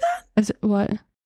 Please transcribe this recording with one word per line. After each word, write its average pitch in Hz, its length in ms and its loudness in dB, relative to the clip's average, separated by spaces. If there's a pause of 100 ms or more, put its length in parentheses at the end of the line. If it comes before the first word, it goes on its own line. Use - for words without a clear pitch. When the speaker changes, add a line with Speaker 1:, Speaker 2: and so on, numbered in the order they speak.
Speaker 1:
that? 698 400 0
Speaker 2:
Is 208 100 0
it, - 100 -8
what? 202 300 0 (340)